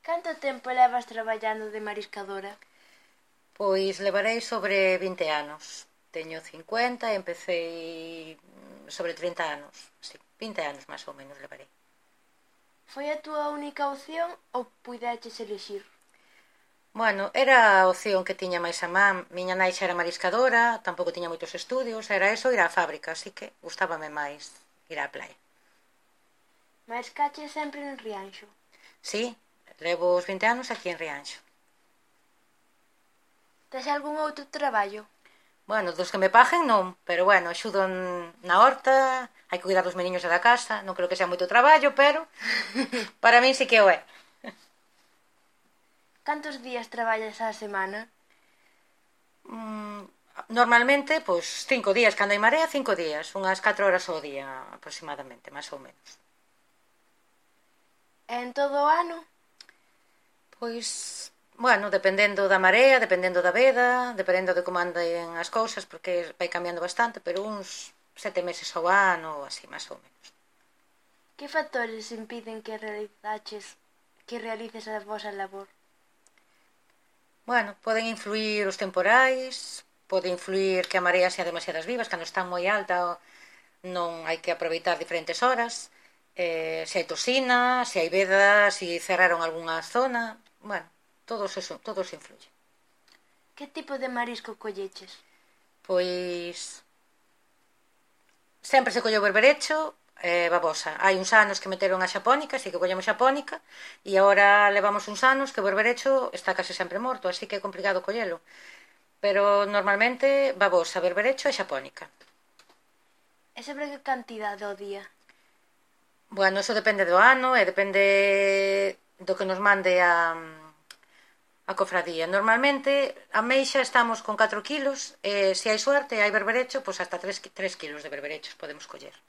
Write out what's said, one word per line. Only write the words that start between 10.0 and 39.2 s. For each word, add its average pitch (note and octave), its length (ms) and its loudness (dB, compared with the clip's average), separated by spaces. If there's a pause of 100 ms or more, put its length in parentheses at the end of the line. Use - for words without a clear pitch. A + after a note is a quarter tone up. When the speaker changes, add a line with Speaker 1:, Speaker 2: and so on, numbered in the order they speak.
Speaker 2:
Sí, - 160 -20 (160)
vinte G3+ 320 -8
anos C#3 240 -10
máis D3 160 -16
ou C#3+ 80 -16
menos C#3 240 -20
levarei. C#3 320 -20 (1200)
Speaker 1:
Foi C#4 160 -8
a D4+ 160 -4
túa D4 320 -4
única D4 320 -6
opción D#4+ 480 -6 (160)
ou B3 160 -6 (160)
puideches A#3+ 560 -8
elixir? G3+ 480 -12 (1040)
Speaker 2:
Bueno, G#3 400 0
era A3+ 560 8
a - 0 -
opción F#3 400 0
que F#3 80 -6
tiña F3+ 240 -4
máis E3+ 240 -4
a E3+ 80 -6
man. F#3+ 400 2
Miña F3+ 240 -4
nai F#3 160 2
xa F#3 160 -4
era F3 80 -2
mariscadora, A3+ 880 2
tampouco E3+ 320 -4
tiña F3 160 -8
moitos E3 240 -10
estudios, A3+ 560 -6
era G3+ 240 2
eso, B3+ 160 -2
ir A#3+ 80 2
á F3 80 6
fábrica, D#3+ 480 -2
así - 160 -14
que - 320 -18
gustábame D#3+ 480 -6
máis D3 480 -10 (320)
ir D3+ 80 -10
á C#3+ 160 -6
playa. - 240 -16 (1500)
Speaker 1:
Mariscache C#4+ 560 -6
sempre D4 400 -10
en C#4 80 -10
Rianxo? G#3 560 -14 (480)
Speaker 2:
Sí, A3+ 400 -8 (420)
levo F3 340 0
os F3+ 140 -2
vinte G3 180 -2
anos B3 240 -2
aquí G#3+ 220 -8
en E3 80 -12
Rianxo. C#3+ 400 -12 (2250)
Speaker 1:
Tes C4 160 -8
algún D4 320 -4
outro D4+ 260 -6
traballo? G#3+ 640 -2 (580)
Speaker 2:
Bueno, G3 260 -2
dos F3+ 200 -4
que G3 80 -2
me F#3+ 80 4
paguen C4+ 380 6
non, F#3+ 320 0 (100)
pero F3 160 2
bueno, F#3 240 6
axudo F#3 400 -2
n-, F3+ 400 -6 (160)
na F3+ 160 6
horta, C4 720 4 (180)